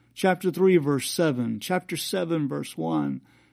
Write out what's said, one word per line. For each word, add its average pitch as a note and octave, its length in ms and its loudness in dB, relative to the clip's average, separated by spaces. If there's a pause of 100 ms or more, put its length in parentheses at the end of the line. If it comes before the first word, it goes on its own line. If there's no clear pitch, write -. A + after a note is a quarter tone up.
(140)
Chapter F#3 380 0
three, F#3 260 6
verse C#3+ 320 0
seven, B2 500 0
chapter F3+ 360 -4
seven, E3 520 -2
verse C#3+ 280 -8
one, D2 460 -4 (320)